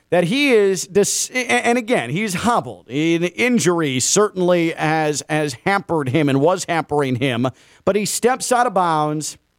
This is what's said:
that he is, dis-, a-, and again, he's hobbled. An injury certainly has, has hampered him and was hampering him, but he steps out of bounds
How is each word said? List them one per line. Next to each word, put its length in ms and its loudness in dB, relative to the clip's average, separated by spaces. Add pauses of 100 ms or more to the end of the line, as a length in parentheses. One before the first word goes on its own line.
(100)
that 140 2
he 280 2
is, 340 2
dis-, 440 0
a-, 40 -10
and 440 0
again, 320 -2
he's 240 -4
hobbled. 560 -2
An 340 0
injury 760 0
certainly 760 2
has, 540 -2
has 280 -2 (100)
hampered 460 -2
him 180 2
and 140 2
was 240 2
hampering 500 -2
him, 320 0 (380)
but 100 2
he 80 -2
steps 480 0
out 140 2
of 80 -4
bounds 640 0 (200)